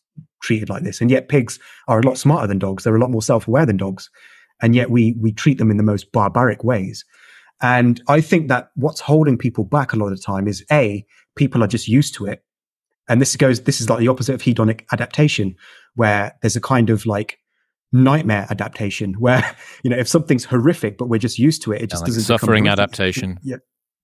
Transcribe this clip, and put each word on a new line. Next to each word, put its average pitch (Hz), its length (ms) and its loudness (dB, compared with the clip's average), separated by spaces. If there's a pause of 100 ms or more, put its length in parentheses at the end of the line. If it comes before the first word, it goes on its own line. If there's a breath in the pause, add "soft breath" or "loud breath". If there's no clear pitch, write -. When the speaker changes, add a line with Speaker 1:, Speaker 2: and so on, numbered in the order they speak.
(420)
Speaker 1:
treated 107 280 -2
like 98 120 -8
this. - 180 -8
And 120 100 2
yet 127 180 2
pigs 131 300 0 (300 loud breath)
are 113 120 2
a 123 60 4
lot 131 100 2
smarter 147 300 2
than 101 120 -2
dogs. 95 260 -6
They're 110 120 2
a 113 40 4
lot 127 100 0
more 113 120 -2
self-aware 123 440 0
than 107 100 2
dogs. 95 320 -8 (540 soft breath)
And 117 120 4
yet 120 160 2
we, 117 300 2
we 110 120 0
treat 131 260 0
them 110 120 2
in 107 60 2
the 107 60 0
most 104 280 -2
barbaric 110 540 0
ways. 107 400 -4 (580 soft breath)
And 123 460 2
I 151 120 4
think 160 280 0
that 127 260 -2
what's - 260 -4
holding 147 380 2
people 110 260 -4
back 131 280 -2
a 117 40 -4
lot 107 100 -2
of 98 100 -6
the 95 60 -18
time 98 260 -4
is, 95 220 -6
A, 107 360 0 (300 soft breath)
people 131 260 0
are 104 60 2
just 104 200 -4
used 131 260 2
to 101 120 -10
it. - 180 -12 (640)
And 120 120 2
this - 160 0
goes, 131 260 2
this - 180 -2
is 113 80 -4
like 120 120 0
the 117 80 2
opposite 131 260 -2
of 120 80 -10
hedonic 113 400 0 (100)
adaptation, 120 640 -2 (380 loud breath)
where 104 480 0
there's 110 140 0
a 117 40 -4
kind 117 300 2
of, 110 160 0
like, 107 320 -4 (540)
nightmare 127 580 2
adaptation 101 640 -6
where, 123 420 0 (120)
<laughs> - 160 -16
you 127 40 -2
know, 120 80 0
if 127 120 -4
something's 151 360 0
horrific, 120 540 -2
but 123 100 -6
we're 113 100 0
just 110 200 -4
used 151 240 2
to 110 100 -6
it, 104 40 -4
it 110 60 -10
Speaker 2:
Yeah, 113 40 -4
Speaker 1:
just 87 160 -8
Speaker 2:
like 85 60 -4
Speaker 1:
doesn't 113 140 -2
become 117 160 2
Speaker 2:
suffering 110 260 2
Speaker 1:
horrific. 101 160 2
Speaker 2:
adaptation. 92 640 -4
Speaker 1:
Yeah. 127 140 -10 (480)